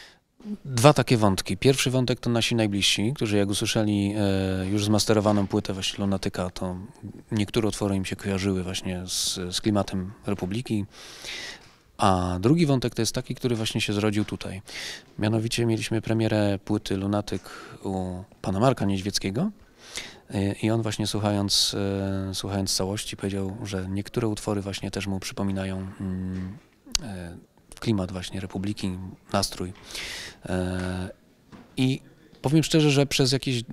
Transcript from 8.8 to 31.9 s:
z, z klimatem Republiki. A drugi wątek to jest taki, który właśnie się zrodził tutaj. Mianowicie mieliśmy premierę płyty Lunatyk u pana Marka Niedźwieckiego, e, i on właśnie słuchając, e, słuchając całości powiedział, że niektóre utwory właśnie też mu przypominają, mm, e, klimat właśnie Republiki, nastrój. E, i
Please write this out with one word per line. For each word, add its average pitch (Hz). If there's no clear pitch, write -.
z, -
z -
klimatem 98
Republiki. 101
A 90
drugi 156
wątek 127
to 113
jest -
taki, 131
który 120
właśnie 110
się 107
zrodził 104
tutaj. 95
Mianowicie 110
mieliśmy 113
premierę 107
płyty 104
Lunatyk 98
u 92
pana 95
Marka 123
Niedźwieckiego, 98
e, 101
i 110
on 113
właśnie 107
słuchając, 104
e, 95
słuchając 98
całości 101
powiedział, 98
że 95
niektóre 101
utwory 104
właśnie 98
też 98
mu 95
przypominają, 95
mm, 92
e, 90
klimat 98
właśnie 92
Republiki, 95
nastrój. 95
E, 92
i 131